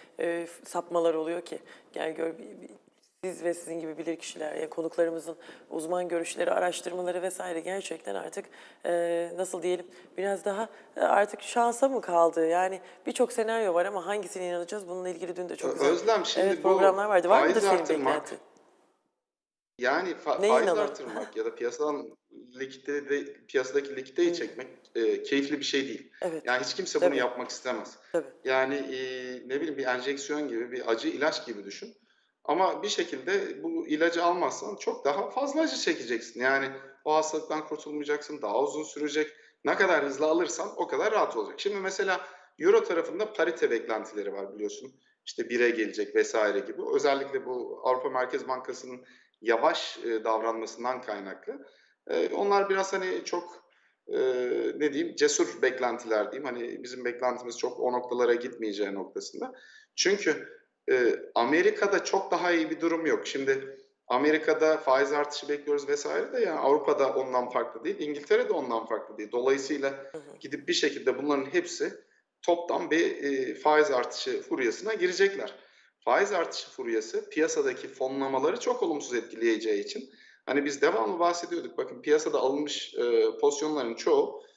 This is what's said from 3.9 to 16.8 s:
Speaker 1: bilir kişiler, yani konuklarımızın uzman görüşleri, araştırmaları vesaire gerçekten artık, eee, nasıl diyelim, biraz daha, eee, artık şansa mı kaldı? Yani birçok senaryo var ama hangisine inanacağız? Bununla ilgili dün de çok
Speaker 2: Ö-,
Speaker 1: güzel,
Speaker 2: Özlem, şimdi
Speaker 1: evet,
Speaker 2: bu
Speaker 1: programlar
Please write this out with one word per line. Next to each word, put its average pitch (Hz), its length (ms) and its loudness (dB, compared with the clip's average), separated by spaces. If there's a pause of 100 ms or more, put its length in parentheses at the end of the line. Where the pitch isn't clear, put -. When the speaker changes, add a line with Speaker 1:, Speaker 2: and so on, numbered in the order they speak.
Speaker 1:
bilir 160 180 -4
kişiler, 156 380 -8
yani 156 160 -4
konuklarımızın 165 640 0 (340)
uzman 175 380 -2
görüşleri, 170 420 0
araştırmaları 180 720 0
vesaire 180 380 -4
gerçekten 180 540 -6
artık, 185 300 -8 (400)
eee, 170 520 0
nasıl 180 260 -4
diyelim, 180 240 -2 (300)
biraz 196 280 -2
daha, 208 240 -2 (280)
eee, - 60 2
artık - 400 4
şansa 240 460 2
mı 262 120 0
kaldı? 165 480 4
Yani 185 320 2 (260)
birçok 240 260 2
senaryo 220 420 0
var 175 120 4
ama 190 200 -4
hangisine 185 420 -4
inanacağız? 175 400 -6
Bununla 185 200 -6
ilgili 175 280 -6
dün 180 120 -6
de 160 80 -6
çok - 140 -4
Speaker 2:
Ö-, - 40 -4
Speaker 1:
güzel, 139 160 4
Speaker 2:
Özlem, 196 340 4
şimdi - 220 2
Speaker 1:
evet, 185 120 2
Speaker 2:
bu - 40 -8
Speaker 1:
programlar 190 420 6